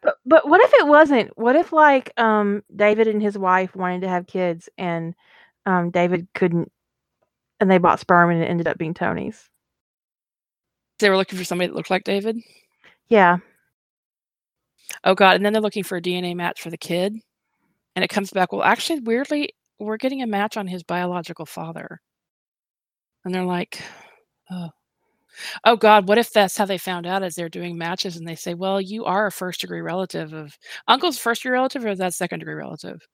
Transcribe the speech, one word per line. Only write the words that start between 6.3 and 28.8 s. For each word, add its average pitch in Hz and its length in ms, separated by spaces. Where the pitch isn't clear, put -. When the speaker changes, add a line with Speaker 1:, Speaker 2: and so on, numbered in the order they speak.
Speaker 1:
couldn't, 170 360
and 196 120
they 185 80
bought 170 220
sperm 175 300
and 165 120
it - 60
ended 170 180
up - 100
being 160 180
Tony's? - 540
Speaker 2:
They 208 100
were 190 80
looking 190 220
for 180 60
somebody 180 240
that - 60
looked - 160
like 185 140
David? 208 320
Speaker 1:
Yeah. 180 300
Speaker 2:
Oh, 190 120
God, 190 200
and 196 100
then 208 80
they're 220 80
looking 208 220
for 185 140
a 170 40
D 180 140
N 180 100
A 175 100
match 175 260
for 170 80
the 165 80
kid, 180 360
and 185 100
it - 40
comes 196 220
back, 185 220
"Well, 196 100
actually, 277 380
weirdly, 262 520
we're 214 180
getting 269 240
a 247 60
match 208 300
on 202 100
his 180 160
biological 175 640
father." 165 560
And 180 80
they're 185 120
like, 180 360
"Oh." 175 180
Oh, 233 120
God, 208 320
what 208 80
if 233 160
that's 196 240
how 208 80
they 190 140
found 175 280
out, 190 160
is 175 120
they're 170 140
doing 175 280
matches 170 400
and 165 100
they 165 80
say, 175 200
"Well, 190 260